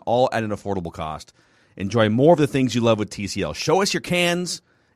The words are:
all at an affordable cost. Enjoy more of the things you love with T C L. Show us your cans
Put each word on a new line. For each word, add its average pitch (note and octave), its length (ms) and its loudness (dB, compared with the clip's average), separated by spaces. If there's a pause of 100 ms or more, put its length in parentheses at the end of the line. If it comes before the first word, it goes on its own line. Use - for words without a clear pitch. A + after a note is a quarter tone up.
all B2 260 2
at A2+ 120 -2
an G#2+ 80 -6
affordable F#2+ 420 -6
cost. D#2 400 -10 (420)
Enjoy G#2 320 2
more B2+ 260 6
of D#3 60 4
the D3 80 2
things C3 280 0
you A#2+ 60 0
love A2+ 180 4
with G#2 100 -4
T G2+ 180 -8
C G2 140 -6
L. D2+ 120 -4
Show E3 280 0
us G3+ 120 -2
your E3+ 80 -4
cans F3 600 -2 (340)